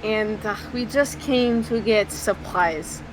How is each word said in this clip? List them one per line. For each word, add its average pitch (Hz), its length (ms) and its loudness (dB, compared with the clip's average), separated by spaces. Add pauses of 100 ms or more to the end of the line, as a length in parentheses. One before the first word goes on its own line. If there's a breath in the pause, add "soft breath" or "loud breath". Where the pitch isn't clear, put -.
and, 214 420 0
uh, 208 120 -2 (160)
we 247 120 -4
just 269 360 0
came 240 440 2
to 226 160 0
get 208 300 4
supplies. 170 920 -2 (100)